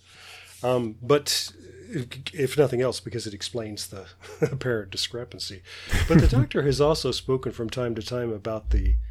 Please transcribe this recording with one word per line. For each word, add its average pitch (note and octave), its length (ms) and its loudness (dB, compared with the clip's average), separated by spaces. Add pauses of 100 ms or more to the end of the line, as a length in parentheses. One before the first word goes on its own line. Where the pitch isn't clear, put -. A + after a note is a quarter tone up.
(640)
Um, B2 360 0
but - 520 2 (360)
if, C3+ 460 -8
if C#3 240 0
nothing B2+ 240 4
else, B2 160 0
because A2 280 -6
it G#2 80 -8
explains G#2+ 520 -8
the F#2+ 200 -14 (340)
<laughs> D#3 100 4
apparent A#2 400 -4
discrepancy. - 720 -8 (460)
But E3 120 8
the - 60 8
Doctor B2+ 360 4
has C3+ 180 2
also D3 320 2
spoken B2+ 400 -2
from A2+ 180 -6
time A#2+ 240 -4
to G#2+ 80 -6
time A#2+ 300 -6
about G#2+ 380 -6
the, - 260 4 (140)